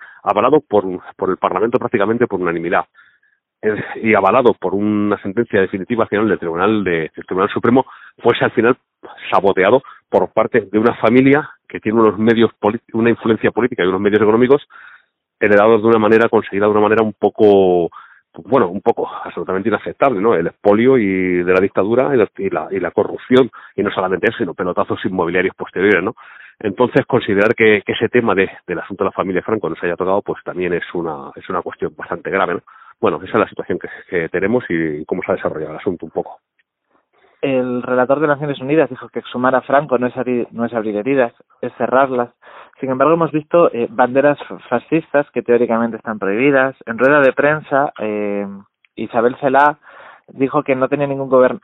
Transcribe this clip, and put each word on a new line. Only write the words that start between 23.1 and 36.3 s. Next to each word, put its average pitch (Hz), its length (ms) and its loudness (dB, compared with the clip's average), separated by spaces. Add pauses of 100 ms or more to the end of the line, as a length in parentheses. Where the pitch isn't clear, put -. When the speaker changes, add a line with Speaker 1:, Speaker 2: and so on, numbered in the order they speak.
Speaker 1:
y - 60 -2
no 104 80 0
solamente 92 400 -2
eso, - 80 -14
sino 87 160 -6
pelotazos 95 500 -4
inmobiliarios 92 500 -2
posteriores, 92 480 0
¿no? 104 120 -4 (440)
Entonces, 123 460 0
considerar 107 500 0
que, 107 300 4
que - 80 -6
ese 110 160 -2
tema 117 260 0
de, 92 160 0 (160)
del 85 120 -6
asunto 95 260 -6
de 98 40 -2
la 95 40 -4
familia 90 300 -2
Franco 104 260 -4
no 80 80 -6
se - 80 -10
haya 87 120 -2
tocado, 95 260 -2
pues - 220 -10
también 87 280 -4
es 85 120 -4 (100)
una, 76 420 -8
es - 140 -20
una 90 100 -4
cuestión - 340 -8
bastante 82 360 -10
grave, 90 240 -2
¿no? 85 60 -8 (400)
Bueno, 92 220 0
esa 92 100 -14
es 113 80 0
la 92 80 0
situación - 300 -8
que, - 100 -12 (200)
que 82 200 -4
tenemos 101 400 -2
y, 80 320 -2
y 76 40 -12
cómo 90 180 -6
se - 100 -4
ha 90 40 0
desarrollado - 360 -8
el - 60 -14
asunto 87 280 -6
un 78 60 -20
poco. - 260 -8 (1040)